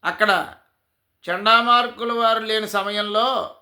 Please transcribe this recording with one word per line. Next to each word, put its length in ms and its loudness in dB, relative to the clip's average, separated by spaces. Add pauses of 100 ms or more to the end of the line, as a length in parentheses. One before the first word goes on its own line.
అక్కడ 500 0 (680)
చండామార్కుల 880 2
వారు 260 2
లేని 300 -4
సమయంలో 920 -2